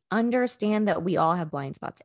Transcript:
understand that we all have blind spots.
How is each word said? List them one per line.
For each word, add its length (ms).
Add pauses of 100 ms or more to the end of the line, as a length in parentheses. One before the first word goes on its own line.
(120)
understand 760
that 120
we 140
all 180
have 160
blind 260
spots. 300